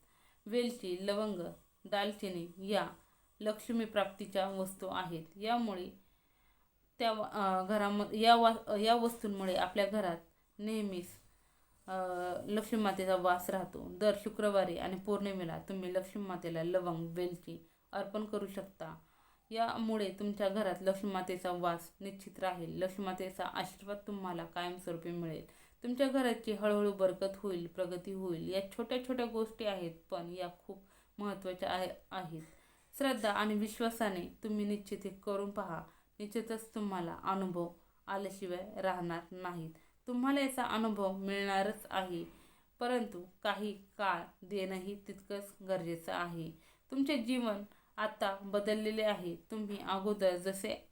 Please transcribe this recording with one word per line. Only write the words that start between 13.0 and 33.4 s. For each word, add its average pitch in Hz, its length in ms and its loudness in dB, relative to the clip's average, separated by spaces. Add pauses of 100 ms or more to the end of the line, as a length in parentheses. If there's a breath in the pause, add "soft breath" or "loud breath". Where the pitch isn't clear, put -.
वास 180 340 4
राहतो. 180 480 -4
दर 208 140 8 (120)
शुक्रवारी 202 540 2
आणि 185 180 -2
पौर्णिमेला 190 640 -2 (100)
तुम्ही 185 240 -4
लक्ष्मी 190 300 -2
मातेला 170 400 -4
लवंग, 175 460 0
वेलची 175 580 -6 (240 loud breath)
अर्पण 202 340 -4
करू 208 220 -4
शकता. 185 480 -10 (540 soft breath)
यामुळे 220 720 0
तुमच्या 202 300 0
घरात 190 320 2
लक्ष्मी 190 300 2
मातेचा 185 400 -2
वास 170 480 0
निश्चित 196 400 -12
राहील. 175 440 -2
लक्ष्मी 190 220 -2
मातेचा 185 400 -4
आशीर्वाद 196 520 -6 (100)
तुम्हाला 185 380 -4
कायमस्वरूपी 175 640 -6
मिळेल. 170 340 -4 (380 loud breath)
तुमच्या 247 240 2
घराची 240 440 2
हळूहळू 208 400 4
बरकत 190 460 2
होईल, 175 300 -2
प्रगती 180 440 -4
होईल. 175 420 -2
या 196 180 -2
छोट्या 254 360 -4
छोट्या 247 180 0
गोष्टी 220 400 -2
आहेत, 185 260 -2 (180)
पण 170 220 -6
या 180 180 -4 (100)
खूप 190 180 -14 (400 soft breath)
महत्त्वाच्या 190 520 -4
आहे, 180 200 0 (220)
आहेत. 170 300 -6 (560 soft breath)
श्रद्धा 220 340 2
आणि 214 220 2